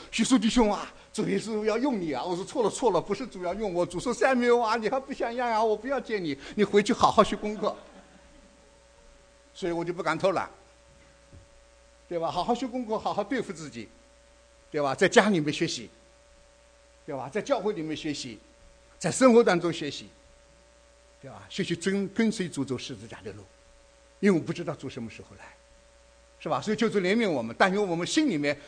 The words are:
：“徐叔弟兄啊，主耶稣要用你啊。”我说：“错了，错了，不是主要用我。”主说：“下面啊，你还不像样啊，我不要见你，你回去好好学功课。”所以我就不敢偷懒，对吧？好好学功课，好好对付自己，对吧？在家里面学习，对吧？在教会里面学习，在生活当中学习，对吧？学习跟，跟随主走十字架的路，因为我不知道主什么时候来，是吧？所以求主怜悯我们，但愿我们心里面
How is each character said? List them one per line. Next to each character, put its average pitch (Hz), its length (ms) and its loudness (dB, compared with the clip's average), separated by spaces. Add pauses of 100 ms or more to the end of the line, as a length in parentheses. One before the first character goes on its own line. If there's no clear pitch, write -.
(120)
：“徐 226 100 0
叔 254 160 4
弟 208 120 2
兄 220 200 4
啊， 165 220 -6 (180)
主 - 160 -4
耶 190 120 0
稣 214 260 -4
要 214 140 2
用 247 200 0
你 170 140 -2
啊。” 123 100 -2
我 175 140 -2
说 185 80 -6
：“错 - 180 -2
了， 202 60 2
错 233 220 2
了， 190 100 4
不 202 140 -4
是 254 120 -6
主 185 180 -10
要 175 100 -2
用 208 180 -4
我。” 175 140 2
主 175 120 -8
说 240 140 -2
：“下 269 220 2
面 240 260 4
啊， 220 160 2
你 220 140 -2
还 262 100 0
不 262 100 -10
像 240 240 -4
样 240 140 -2
啊， 220 160 2
我 220 100 2
不 220 140 -6
要 277 100 -2
见 214 240 -4
你， 143 140 -4 (180)
你 208 80 0
回 202 200 4
去 220 100 0
好 156 180 6
好 214 140 6
学 - 100 0
功 196 220 -6
课。” 196 180 -2 (1800)
所 190 120 -4
以 170 40 0
我 170 120 -2
就 175 80 -4
不 175 100 -6
敢 160 160 0
偷 185 140 2
懒， 110 180 -2 (1600)
对 175 100 -4
吧？ 165 100 0
好 156 140 -2
好 208 100 0
学 262 140 0
功 254 180 -6
课， 220 140 -2
好 - 160 -2
好 202 80 0
对 233 180 -2
付 196 120 -8
自 151 180 -12
己， 110 180 -14 (800)
对 147 140 -2
吧？ 135 140 0
在 185 120 6
家 208 200 6
里 202 100 4
面 151 140 0
学 170 120 -2
习， 117 240 -6 (1160)
对 147 80 -8
吧？ 131 140 -8
在 202 120 -4
教 226 200 0
会 208 120 0
里 165 80 -6
面 156 160 -4
学 156 160 -4
习， 123 240 -8 (640)
在 170 140 -2
生 262 200 8
活 233 120 8
当 185 160 4
中 170 120 -2
学 147 160 -6
习， 107 200 -10 (1120)
对 135 80 -16
吧？ 101 180 -18
学 - 140 -4
习 170 140 -2
跟， 196 320 0
跟 220 240 2
随 185 160 -4
主 139 160 -4
走 131 120 -2
十 120 200 -10
字 98 100 -14
架 - 140 -16
的 101 140 -12
路， 107 100 -18 (720)
因 196 100 2
为 190 80 6
我 143 80 0
不 147 80 -4
知 170 120 -8
道 165 100 -6
主 135 160 -10
什 - 100 -10
么 113 80 -8
时 - 140 -16
候 - 140 -20
来， - 180 -20 (840)
是 - 80 -10
吧？ 139 120 0
所 214 140 -2
以 - 20 2
求 220 140 2
主 202 80 0
怜 185 160 2
悯 226 160 2
我 139 100 0
们， 113 160 -6
但 190 160 4
愿 202 80 0
我 190 140 0
们 170 100 -2
心 311 240 2
里 190 80 0
面 143 320 0